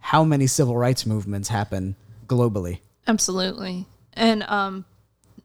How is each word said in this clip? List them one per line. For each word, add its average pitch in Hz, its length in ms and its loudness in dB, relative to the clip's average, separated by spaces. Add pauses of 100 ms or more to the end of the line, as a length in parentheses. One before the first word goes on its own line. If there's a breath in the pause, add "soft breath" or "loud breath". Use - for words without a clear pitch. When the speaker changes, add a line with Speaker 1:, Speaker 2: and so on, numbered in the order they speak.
Speaker 1:
how 160 240 4
many 143 240 4
civil 123 280 2
rights 123 300 0
movements 101 440 -4
happen 98 440 -4 (320)
globally. 104 540 0 (260)
Speaker 2:
Absolutely. 185 800 -2 (280)
And, 220 300 2
um, 196 400 -2 (600)